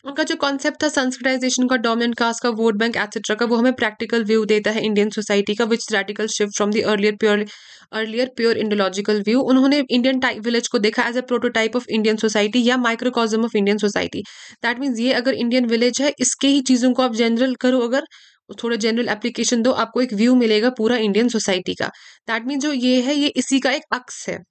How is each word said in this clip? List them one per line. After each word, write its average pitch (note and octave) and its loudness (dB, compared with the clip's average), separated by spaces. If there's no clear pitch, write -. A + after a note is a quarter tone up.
उनका C#4+ -4
जो D#4+ -2
कॉन्सेप्ट D4 -2
था D4+ 0
सेंसिटाइजेशन B3+ 0
का, B3+ 2
डोमिनेंट A#3 0
कास्ट A#3 -2
का, B3 2
वोट A3+ 0
बैंक A3+ -2
एटसेटरा G#3 -4
का, G#3+ -2
वो A#3 2
हमें B3 4
प्रैक्टिकल A3+ -2
व्यू A3 2
देता G#3+ 2
है A3 -2
इंडियन G#3 2
सोसाइटी G#3 -2
का, A#3 0
which A3+ -2
radical G#3 -2
shift G#3 -4
from G#3 0
the A3 0
earlier G#3 2
pure, G#3 2
earlier A3 -4
pure A3+ 2
ideological G#3 0
view। G#3 0
उन्होंने C4+ 4
इंडियन B3+ 2
टाइप A3 -4
विलेज A#3+ -2
को A#3+ -2
देखा A3+ 0
as A#3 -8
a B3+ -2
prototype A#3 0
of B3 0
Indian A3 0
society G#3+ 0
या B3 4
microcosm A#3 0
of A3+ 0
Indian G#3 2
society। G3+ -2
That A#3+ -2
means B3+ -2
ये B3+ 2
अगर B3 0
इंडियन B3 0
विलेज A#3 0
है, C#4+ 0
इसके - 0
ही C#4 4
चीज़ों B3+ 4
को B3+ 2
आप A#3+ 0
जनरल A#3 2
करो, B3+ 2
अगर A#3+ 0
थोड़ा A#3 -2
जनरल A3+ 0
एप्लीकेशन A3+ -2
दो, B3 2
आपको A3+ -2
एक B3+ -2
व्यू A#3+ 4
मिलेगा A3 4
पूरा A#3+ 0
इंडियन A3 2
सोसाइटी G3+ -2
का। - -6
That A3+ -4
means C#4 -4
जो D4+ -2
ये B3+ 2
है, C#4 -2
ये C#4+ 2
इसी C4+ 0
का B3+ 0
एक D4+ -4
अक्स - -8
है F3 -8